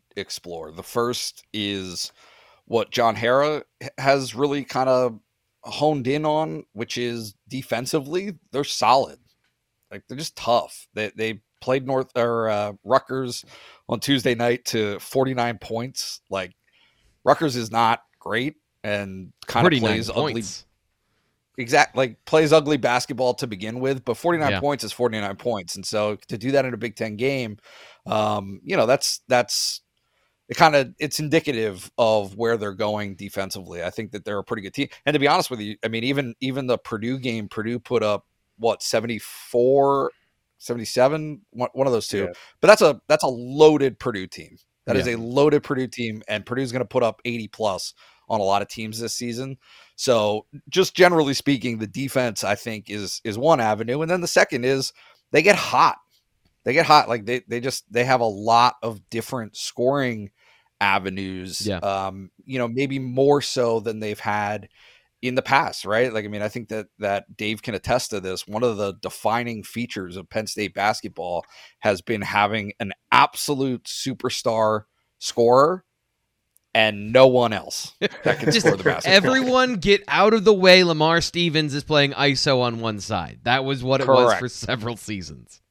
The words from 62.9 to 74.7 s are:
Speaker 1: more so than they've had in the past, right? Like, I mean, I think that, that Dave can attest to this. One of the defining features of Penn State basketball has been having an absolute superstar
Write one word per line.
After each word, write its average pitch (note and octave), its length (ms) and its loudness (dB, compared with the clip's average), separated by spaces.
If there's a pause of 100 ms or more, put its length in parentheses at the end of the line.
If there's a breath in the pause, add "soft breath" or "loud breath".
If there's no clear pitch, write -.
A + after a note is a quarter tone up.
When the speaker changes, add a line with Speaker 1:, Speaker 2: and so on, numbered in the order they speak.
Speaker 1:
more C3+ 420 2
so A#2 380 0
than A2 200 -6
they've G#2+ 200 -6
had G#2 500 -4 (520 soft breath)
in B2+ 140 -4
the B2+ 60 0
past, C3+ 420 0
right? A2 300 0
Like, G#2+ 100 -4
I G#2 60 -10
mean, G#2 120 -8
I G#2+ 60 -2
think A2+ 220 -12
that, A2 180 -8 (120)
that G2+ 360 -4
Dave G#2+ 260 -4
can A2 140 -6
attest - 360 -2
to G2+ 100 -4
this. F#2 260 -8
One G#2+ 160 -4
of A2+ 140 0
the G2+ 240 -4
defining A2+ 640 -4
features G2 520 -8
of F#2 140 -14
Penn A2 180 -6
State G2+ 260 -6
basketball F2+ 720 -4 (360 soft breath)
has G2 220 0
been A2 200 -4
having G#2 580 0
an G2 140 -8 (180)
absolute C3 720 2
superstar A2+ 1000 -2 (340)